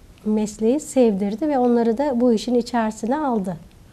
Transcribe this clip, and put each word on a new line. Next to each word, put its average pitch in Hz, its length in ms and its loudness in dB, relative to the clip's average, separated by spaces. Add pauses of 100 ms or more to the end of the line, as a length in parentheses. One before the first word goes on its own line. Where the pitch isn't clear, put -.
(260)
mesleği 214 540 0
sevdirdi 220 680 0
ve 277 100 2
onları 233 380 2
da 269 240 0
bu 247 120 4
işin 233 220 0
içerisine 226 600 -2
aldı. 214 400 -2 (360)